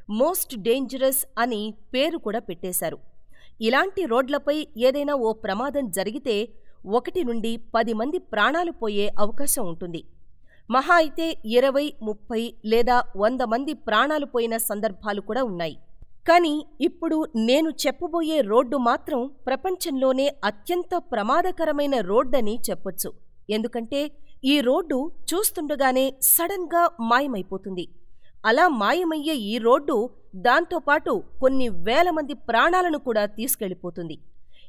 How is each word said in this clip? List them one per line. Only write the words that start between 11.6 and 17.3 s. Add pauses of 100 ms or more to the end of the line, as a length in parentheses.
ముప్పై (120)
లేదా (140)
వంద
మంది
ప్రాణాలు
పోయిన
సందర్భాలు
కూడా
ఉన్నాయి. (500)
కానీ (160)
ఇప్పుడు